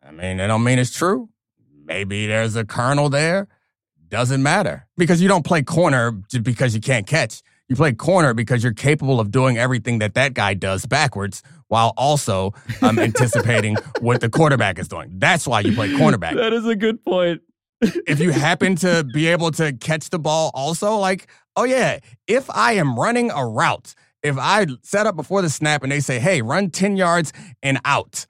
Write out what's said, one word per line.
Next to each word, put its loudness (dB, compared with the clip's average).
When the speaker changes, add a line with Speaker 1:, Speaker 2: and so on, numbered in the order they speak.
Speaker 1:
I -20
mean, -6
I -2
don't 2
mean 2
it's -2
true. 0
Maybe -4
there's 0
a -2
kernel 0
there. 0
Doesn't 0
matter. 0
Because 4
you 4
don't 4
play 2
corner 2
j-, -2
because 0
you -2
can't -2
catch. -2
You 0
play 2
corner 2
because 0
you're 0
capable 0
of -2
doing 2
everything 0
that -2
that 0
guy 0
does -4
backwards -2
while 2
also, 0
um, 4
Speaker 2:
<laughs> 2
Speaker 1:
anticipating 0
what 0
the -2
quarterback 2
is -10
doing. -14
That's 0
why 2
you 0
play -2
cornerback. 2
Speaker 2:
That 0
is -2
a 0
good -2
point. 0
<laughs> -
Speaker 1:
If 0
you 2
happen 2
to 0
be 0
able 0
to -2
catch -6
the -4
ball 0
also, -2
like, -2
oh 0
yeah, 0
if 0
I 2
am 0
running 0
a -4
route, -2
if -2
I 2
set 0
up -2
before -2
the 0
snap -2
and -4
they 0
say, -2
"Hey, 0
run -2
ten -2
yards 0
and 0
out" -2